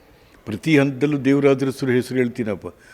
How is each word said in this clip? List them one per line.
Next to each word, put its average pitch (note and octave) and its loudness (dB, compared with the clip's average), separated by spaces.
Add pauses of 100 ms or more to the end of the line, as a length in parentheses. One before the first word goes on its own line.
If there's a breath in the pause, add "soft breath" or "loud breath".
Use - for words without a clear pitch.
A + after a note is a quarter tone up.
(460 soft breath)
ಪ್ರತಿ D3 2
ಹಂತದಲ್ಲೂ C#3 0
ದೇವರಾಜ C#3 2
ಅರಸರು C3 -4
ಹೆಸರು B2 0
ಹೇಳ್ತೀನಪ್ಪ. A2+ -4 (260 soft breath)